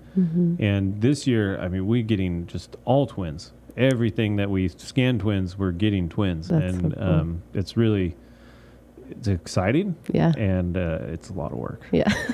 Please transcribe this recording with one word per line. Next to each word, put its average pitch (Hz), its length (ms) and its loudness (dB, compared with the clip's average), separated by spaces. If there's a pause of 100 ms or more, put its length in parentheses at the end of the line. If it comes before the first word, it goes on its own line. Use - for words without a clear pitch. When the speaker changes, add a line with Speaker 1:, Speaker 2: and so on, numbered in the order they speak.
(200)
Speaker 1:
Mm-hmm. 170 400 2
Speaker 2:
And 101 420 0
this 143 260 2
year, 107 320 2
I 92 80 -4
mean, 92 200 -2
we're 120 160 2
getting 92 440 0
just - 360 -10
all 135 220 4
twins. 80 480 -8 (240)
Everything 113 600 2
that 101 120 0
we 95 180 2
scan 127 520 0
twins, 95 380 -2
we're 95 140 0
getting 92 380 2
twins. 87 380 -2
Speaker 1:
That's 151 260 2
Speaker 2:
And, 90 200 0
Speaker 1:
so - 60 -8
cool. - 100 -6
Speaker 2:
um, 85 320 0 (120)
it's - 240 -4
really, 101 380 2 (960)
it's - 180 -10
exciting. 117 680 0 (160)
Speaker 1:
Yeah. 165 260 4
Speaker 2:
And, 92 400 0
uh, 82 300 -2
it's 82 220 -10
a - 40 -10
lot 73 180 -6
of 64 80 -6
work. - 220 -8 (100)
Speaker 1:
Yeah. - 260 2
<laughs> - 60 -6 (100)